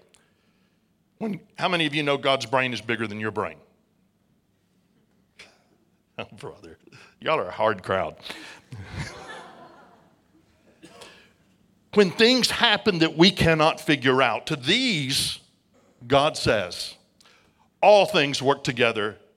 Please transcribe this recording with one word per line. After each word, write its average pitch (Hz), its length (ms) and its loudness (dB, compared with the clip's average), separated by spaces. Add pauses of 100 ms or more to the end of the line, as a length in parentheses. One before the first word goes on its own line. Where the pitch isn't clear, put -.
(1200)
When, 208 200 -8 (160)
how 165 140 -2
many 170 160 0
of 143 80 -4
you 151 80 -2
know 143 160 0
God's 135 300 0
brain 127 260 0
is 101 80 -8
bigger 113 260 -4
than 104 140 -10
your 110 100 -4
brain? 92 280 -8
<laughs> - 60 -20 (2500)
Oh, 123 60 -12 (140)
brother, 85 400 -20 (420)
y'all 151 180 -2
are 95 120 -4
a - 20 -8
hard 110 320 0
crowd. 92 380 -2
<laughs> - 40 -20 (3750)
When 202 180 4
things 233 380 4
happen 208 500 0
that 160 180 0
we 180 140 6
cannot 160 500 2
figure 135 400 2
out, 120 260 0
to 160 80 -4
these, 147 840 -2 (680)
God 139 300 2
says, 101 580 -4 (840)
"All 196 240 8
things 156 360 0
work 135 220 0
together 113 540 0 (200)